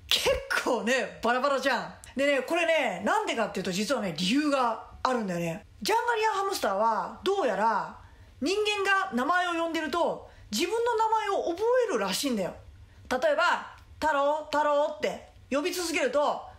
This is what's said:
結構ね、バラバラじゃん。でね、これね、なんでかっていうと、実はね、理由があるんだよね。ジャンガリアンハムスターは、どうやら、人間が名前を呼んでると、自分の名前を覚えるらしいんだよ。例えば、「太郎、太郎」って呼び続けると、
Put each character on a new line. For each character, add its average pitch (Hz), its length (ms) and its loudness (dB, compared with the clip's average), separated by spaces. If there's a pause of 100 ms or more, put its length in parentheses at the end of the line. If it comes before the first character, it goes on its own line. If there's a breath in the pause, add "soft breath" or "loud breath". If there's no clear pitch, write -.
結 - 200 2 (360)
構 220 180 0
ね、 233 400 0
バ 226 80 4
ラ 254 80 2
バ 269 80 2
ラ 269 140 0
じ 269 80 0
ゃ 233 100 2
ん。 175 140 -8 (240 loud breath)
で 277 100 2
ね、 269 140 2
こ 320 140 -2
れ 339 100 2
ね、 247 400 0
な 403 160 2
ん 415 40 -2
で 302 120 -4
か 214 80 2
っ - 80 -6
て 202 60 -4
い - 20 -4
う - 20 -4
と、 190 80 -4
実 208 240 0
は 226 60 -2
ね、 185 160 -2
理 180 120 0
由 294 200 2
が 247 340 0 (180)
あ 254 120 2
る 233 60 0
ん 208 80 -2
だ 180 80 -2
よ 170 40 -2
ね。 170 260 -4 (160)
ジ 370 120 0
ャ - 20 4
ン 480 120 2
ガ 466 80 2
リ 440 100 0
ア 440 60 2
ン - 20 0
ハ 392 100 0
ム 392 100 -2
ス - 60 -4
タ 220 120 0
ー - 20 0
は、 214 500 0
ど 392 200 2
う 269 40 2
や 196 80 0
ら、 202 420 0 (440 loud breath)
人 311 120 0 (300)
間 - 0 -
が 381 300 2
名 240 100 0
前 359 240 2
を 349 40 -2
呼 330 180 -2
ん 320 40 -6
で 330 60 0
る 311 100 -4
と、 - 400 -2 (220 loud breath)
自 233 140 -2
分 403 80 -2
の 466 220 2
名 440 140 2
前 427 200 0
を 381 220 0
覚 339 120 -4 (240)
え 370 60 -2
る 226 60 0
ら 190 140 -2
し 285 140 -2
い 262 40 -2
ん 233 40 -2
だ 190 80 0
よ。 160 100 -4 (560 soft breath)
例 254 80 0 (140)
え 277 60 2
ば、 339 400 0 (200)
「太 302 160 2
郎、 285 380 2
太 294 100 2
郎」 294 260 2 (100)
っ - 20 -14
て 214 300 -4 (200)
呼 277 120 0
び 339 100 -2
続 339 220 -4
け 339 80 0
る 254 100 2
と、 277 480 0